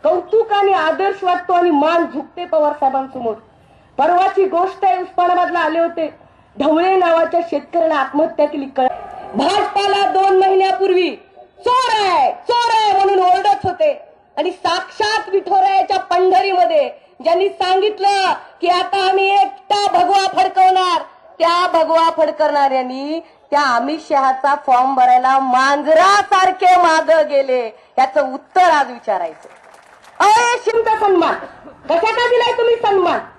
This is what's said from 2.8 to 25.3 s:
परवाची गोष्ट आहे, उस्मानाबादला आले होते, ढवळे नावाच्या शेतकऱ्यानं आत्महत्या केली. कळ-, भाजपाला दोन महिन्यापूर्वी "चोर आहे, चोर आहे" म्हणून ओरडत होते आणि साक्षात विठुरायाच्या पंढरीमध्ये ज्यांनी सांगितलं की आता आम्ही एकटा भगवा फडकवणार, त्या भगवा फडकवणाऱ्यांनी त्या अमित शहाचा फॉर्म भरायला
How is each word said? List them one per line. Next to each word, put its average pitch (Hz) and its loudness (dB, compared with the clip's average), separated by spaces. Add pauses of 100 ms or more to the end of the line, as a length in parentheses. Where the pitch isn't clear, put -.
परवाची 370 2
गोष्ट 370 -2
आहे, 359 0
उस्मानाबादला 359 -2
आले 320 -2
होते, 339 -4 (360)
ढवळे 330 2
नावाच्या 339 0 (100)
शेतकऱ्यानं 320 -2
आत्महत्या 294 -2
केली. 294 -8
कळ-, 262 -2 (460)
भाजपाला 392 -2
दोन 381 2
महिन्यापूर्वी 381 0 (540)
"चोर 494 0
आहे, 381 0
चोर 466 -2
आहे" 427 2
म्हणून 392 2
ओरडत 392 2
होते 311 -2 (340)
आणि 320 -4
साक्षात 381 -4
विठुरायाच्या 381 0
पंढरीमध्ये 359 0 (340)
ज्यांनी 359 2
सांगितलं 381 0 (280)
की 339 -2
आता 370 0
आम्ही 392 0
एकटा 403 -2
भगवा 370 2
फडकवणार, 370 2 (360)
त्या 349 0
भगवा 330 2
फडकवणाऱ्यांनी 285 -2 (300)
त्या 285 0
अमित 269 -2 (100)
शहाचा 269 0 (120)
फॉर्म 262 2
भरायला 254 4